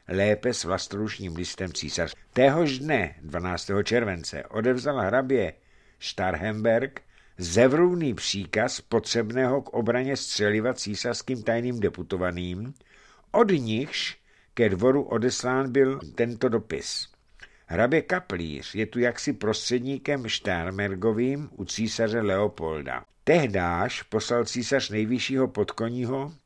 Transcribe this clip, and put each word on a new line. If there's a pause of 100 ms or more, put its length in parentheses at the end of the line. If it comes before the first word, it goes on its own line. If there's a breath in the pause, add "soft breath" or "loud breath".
lépe
s
vlastnoručním
listem
císaře. (180 soft breath)
Téhož
dne,
dvanáctého
července,
odevzal
hrabě (460 soft breath)
Starhemberg (360 soft breath)
zevrubný
příkaz
potřebného
k
obraně
střeliva
císařským
tajným
deputovaným, (580 soft breath)
od
nichž (360 soft breath)
ke
dvoru
odeslán
byl (160)
tento
dopis. (580 loud breath)
Hrabě
Kaplíř
je
tu
jaksi
prostředníkem
Starmergovým
u
císaře
Leopolda. (180)
Tehdáž
poslal
císař
nejvyššího
podkoního (120)